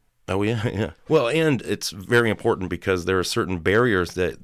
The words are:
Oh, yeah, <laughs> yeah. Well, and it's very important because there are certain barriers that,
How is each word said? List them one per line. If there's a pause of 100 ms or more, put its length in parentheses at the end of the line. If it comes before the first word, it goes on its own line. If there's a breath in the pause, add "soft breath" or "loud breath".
(280)
Oh,
yeah,
<laughs>
yeah. (180)
Well,
and
it's
very
important
because
there
are
certain
barriers
that,